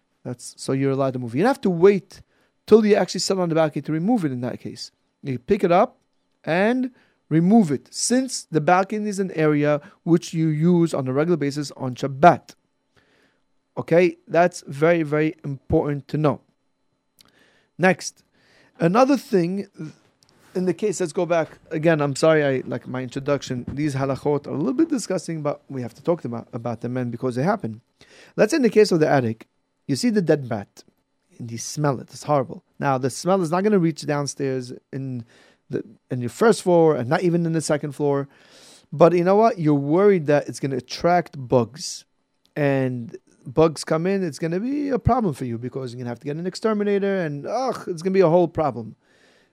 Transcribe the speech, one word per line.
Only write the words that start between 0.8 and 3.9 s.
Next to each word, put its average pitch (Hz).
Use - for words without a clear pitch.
allowed 135
to 127
move. 120
You 139
don't 240
have 277
to 202
wait 185
till 214
you 202
actually 190
sit 196
on 175
the 156
balcony 156
to -